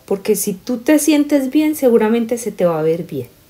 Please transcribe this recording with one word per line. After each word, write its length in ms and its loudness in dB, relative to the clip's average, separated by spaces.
Porque 300 -2
si 180 -6
tú 240 -8
te 220 2
sientes 500 2
bien, 240 0
seguramente 640 2
se 140 -8
te 140 0
va 120 0
a 60 -2
ver 180 0
bien. 240 -8